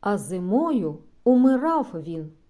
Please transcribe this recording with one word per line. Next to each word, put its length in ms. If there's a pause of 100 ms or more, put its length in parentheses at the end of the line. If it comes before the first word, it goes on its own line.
А 180
зимою 800 (260)
умирав 680
він 380 (180)